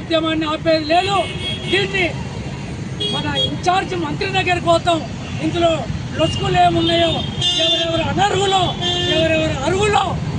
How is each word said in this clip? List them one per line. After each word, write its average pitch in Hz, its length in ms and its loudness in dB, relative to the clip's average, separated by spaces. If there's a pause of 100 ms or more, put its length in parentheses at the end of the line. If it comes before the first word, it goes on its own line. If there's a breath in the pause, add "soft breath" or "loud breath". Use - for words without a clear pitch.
ఉద్యమాన్ని 320 520 0
ఆపేది 311 400 2
లేదు. 381 240 2 (540)
దీన్ని 381 360 0 (1080)
మన 285 120 -4 (220)
ఇన్ఛార్జ్ 359 460 0 (100)
మంత్రి 302 240 -4 (100)
దగ్గరికి 349 320 0
పోతాం. 339 300 2 (440)
ఇందులో 330 280 2 (460)
లొసుగులు 359 460 0
ఏమున్నాయో, 339 480 4 (520)
ఎవరెవరు 330 460 0
అనర్హులో, 381 520 2 (520)
ఎవరెవరు 320 420 2 (100)
అర్హులో 392 380 2 (340)